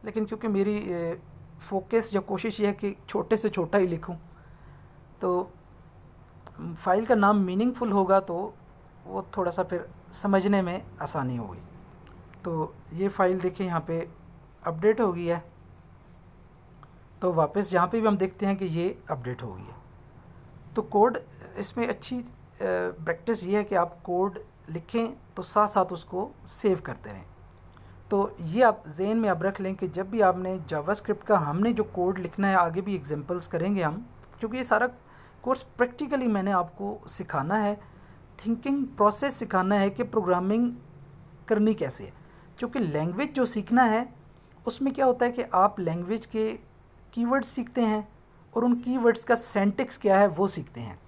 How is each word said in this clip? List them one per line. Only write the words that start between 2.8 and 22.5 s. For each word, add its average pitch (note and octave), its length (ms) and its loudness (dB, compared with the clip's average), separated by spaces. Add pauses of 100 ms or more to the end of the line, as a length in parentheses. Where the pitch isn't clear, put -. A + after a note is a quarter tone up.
छोटे G3+ 280 0
से G#3+ 120 0
छोटा F3 280 0
ही F#3 100 4
लिखूं, E3+ 280 -6 (1040)
तो F#3 300 0 (1200)
फाइल G3 300 2
का A#3+ 100 6
नाम G#3 220 6
मीनिंगफुल G#3 540 0
होगा G3 300 6
तो F#3+ 320 -6 (520)
वो F#3+ 200 -8 (120)
थोड़ा F3 140 0
सा F#3 120 -2
फिर F3 240 -6 (260)
समझने G3 480 2
में F3+ 200 -4 (200)
आसानी B2+ 360 -4
होगी। G2+ 220 -10 (840)
तो D#3+ 300 -4 (200)
ये F#3 160 0
फाइल F#3+ 300 2
देखिए F3+ 280 -2
यहाँ E3+ 140 0
पे E3 180 -4 (640)
अपडेट F#3 380 2
हो G3+ 120 2
गई E3+ 120 -4
है, E3+ 180 -2 (1800)
तो F#3 120 2
वापस F3 400 2
यहाँ F3 140 4
पे A3+ 140 0
भी A3 60 4
हम G3+ 100 4
देखते F#3+ 280 -2
हैं G3 120 2
कि G3 100 -4
ये D#3 300 -2 (140)
अपडेट B2 320 -6
हो G#2+ 100 -10
गई F#2 100 -12
है। - 120 -16 (1000)
तो G#3+ 80 -2
कोड A3 340 4 (400)
इसमें A#3 300 -4
अच्छी, - 300 -6
अ, B3 80 -8 (340)